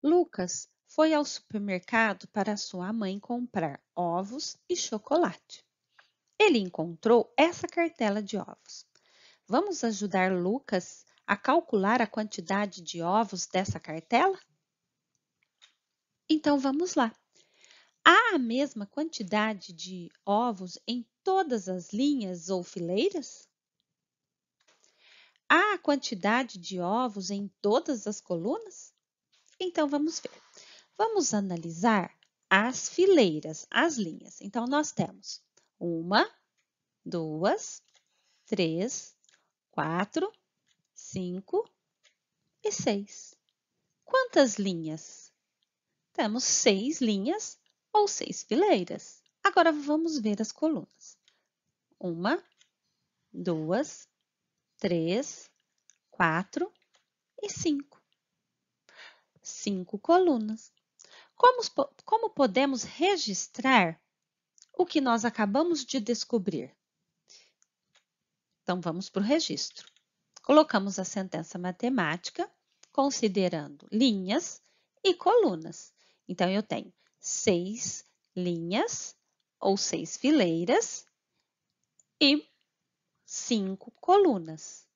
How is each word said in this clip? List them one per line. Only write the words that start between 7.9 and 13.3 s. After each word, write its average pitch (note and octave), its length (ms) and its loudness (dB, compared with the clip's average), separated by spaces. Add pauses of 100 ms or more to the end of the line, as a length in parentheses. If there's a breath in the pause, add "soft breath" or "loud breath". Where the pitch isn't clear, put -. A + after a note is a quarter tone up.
de G3 160 -8
ovos. - 480 -14 (600 soft breath)
Vamos E4 360 -2
ajudar G3 480 0
Lucas F#3 760 -2 (180)
a G3+ 100 0
calcular A#3+ 680 2
a G#3 40 -2
quantidade G3 760 -6
de E3+ 180 -10
ovos F#3+ 460 0